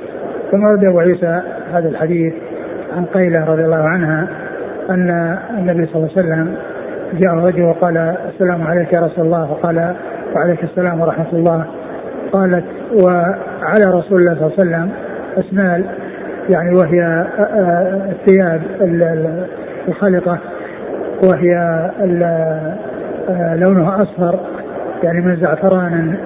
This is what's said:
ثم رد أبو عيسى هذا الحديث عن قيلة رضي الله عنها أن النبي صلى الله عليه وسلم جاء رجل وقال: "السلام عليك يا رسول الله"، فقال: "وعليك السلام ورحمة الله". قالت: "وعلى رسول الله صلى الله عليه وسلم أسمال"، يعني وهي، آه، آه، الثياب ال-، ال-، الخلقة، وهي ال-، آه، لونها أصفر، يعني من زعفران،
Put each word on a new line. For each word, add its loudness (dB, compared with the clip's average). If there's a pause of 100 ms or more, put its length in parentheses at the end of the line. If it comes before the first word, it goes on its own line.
(500)
ثم 2
رد 6
أبو 4
عيسى 2 (320)
هذا 0
الحديث 0 (600)
عن -2
قيلة 0
رضي 2
الله 2
عنها 0 (640)
أن 0 (200)
النبي 0
صلى -6
الله 0
عليه 2
وسلم -2 (580)
جاء 2
رجل 2
وقال: 2 (380)
"السلام 0
عليك 0
يا 4
رسول 0
الله"، 0
فقال: 0 (420)
"وعليك 0
السلام -2
ورحمة -2
الله". 2 (680)
قالت: 2 (380)
"وعلى 2
رسول 4
الله 6
صلى 0
الله 0
عليه 4
وسلم 2 (480)
أسمال"، 0 (640)
يعني 2
وهي، 4
آه، 0
آه، 0
الثياب 4 (200)
ال-، 4
ال-، 0 (420)
الخلقة، 2 (840)
وهي 4 (460)
ال-، 2 (1080)
آه، 0
لونها 4
أصفر، 0 (640)
يعني 0
من 2
زعفران، 2 (100)